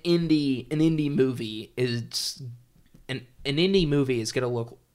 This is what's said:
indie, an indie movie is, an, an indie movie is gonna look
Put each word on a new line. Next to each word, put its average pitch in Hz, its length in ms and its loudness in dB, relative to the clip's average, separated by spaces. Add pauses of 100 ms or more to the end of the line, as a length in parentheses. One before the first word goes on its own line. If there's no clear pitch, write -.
indie, 156 680 2
an 151 60 -2
indie 156 340 2
movie 117 640 -2
is, 120 680 -4 (640)
an, 127 180 -8 (180)
an 143 120 -2
indie 185 320 4
movie 131 320 2
is 110 100 -4
gonna 127 160 -2
look 117 320 -6 (160)